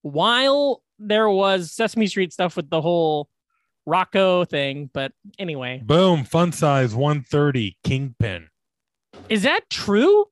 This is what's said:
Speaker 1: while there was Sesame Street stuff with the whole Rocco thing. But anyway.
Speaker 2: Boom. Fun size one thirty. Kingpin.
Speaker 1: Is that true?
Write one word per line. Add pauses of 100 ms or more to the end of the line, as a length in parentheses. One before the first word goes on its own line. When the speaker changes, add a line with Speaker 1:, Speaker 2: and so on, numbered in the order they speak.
Speaker 1:
while (160)
there
was
Sesame
Street
stuff
with
the
whole (580)
Rocco
thing.
But (260)
anyway.
Speaker 2:
Boom.
Fun
size
one
thirty.
Kingpin. (800)
Speaker 1:
Is
that
true?